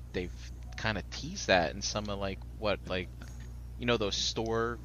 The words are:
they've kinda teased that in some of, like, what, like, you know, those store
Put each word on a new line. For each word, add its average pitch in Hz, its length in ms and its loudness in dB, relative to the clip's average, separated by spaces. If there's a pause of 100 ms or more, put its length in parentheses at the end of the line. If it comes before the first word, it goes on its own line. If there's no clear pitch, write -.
(140)
they've 90 180 -2 (460)
kinda 107 340 2
teased 165 360 -4
that 87 280 6
in 101 60 -4
some 104 280 -2
of, 101 80 -2
like, 98 220 -2 (180)
what, 104 300 2
like, 92 200 0 (720)
you 123 80 -4
know, 120 120 6
those 101 180 2
store 113 680 2